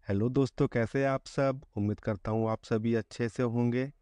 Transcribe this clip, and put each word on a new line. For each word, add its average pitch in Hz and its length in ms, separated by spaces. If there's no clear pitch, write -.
हेलो 101 200
दोस्तों, 135 380
कैसे 120 320
हैं 135 80
आप 135 200
सब? 135 320
उम्मीद 101 220
करता 110 320
हूँ 113 180
आप 110 140
सभी 117 320
अच्छे 117 340
से - 160
होंगे। 120 380